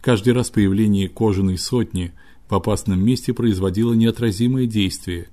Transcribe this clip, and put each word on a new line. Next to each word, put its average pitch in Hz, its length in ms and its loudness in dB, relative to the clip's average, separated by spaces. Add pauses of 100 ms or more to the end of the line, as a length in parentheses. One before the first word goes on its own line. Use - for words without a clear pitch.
Каждый 120 340 2
раз 123 160 0
появление 101 580 2
кожаной 95 500 0
сотни 92 540 -4 (360)
в 107 60 -4
опасном 98 500 0
месте 123 280 0
производило 107 600 0
неотразимое 117 760 0
действие. 95 680 -4